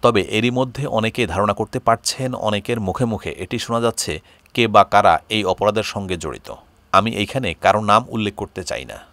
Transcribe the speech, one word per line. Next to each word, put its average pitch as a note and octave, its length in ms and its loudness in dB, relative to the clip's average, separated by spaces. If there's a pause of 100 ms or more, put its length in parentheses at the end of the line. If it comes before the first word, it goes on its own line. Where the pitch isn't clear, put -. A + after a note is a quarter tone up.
তবে A#2 180 4 (160)
এরই A#2+ 140 0
মধ্যে B2+ 360 -4
অনেকে A2 340 -2 (120)
ধারণা G2+ 200 0
করতে G3+ 340 -4
পারছেন, - 420 -2 (180)
অনেকের G#2+ 400 -2
মুখে G#2 180 -2
মুখে G2+ 260 -4 (120)
এটি A#2 160 -6
শোনা A#2 260 -4
যাচ্ছে, G#2+ 280 -2 (420)
কে A#2+ 120 4
বা G#2 160 8
কারা G2+ 300 6 (160)
এই G#2+ 220 -2
অপরাধের G#2 420 0
সঙ্গে F#2+ 300 -6
জড়িত। D2 240 -10 (460)
আমি G2 160 4 (120)
এইখানে A2 280 -2 (140)
কারো G2 180 6 (100)
নাম A2 100 6 (140)
উল্লেখ G#2 260 -2
করতে F#2+ 220 -10
চাই B1+ 220 -8
না। A1 120 -16 (160)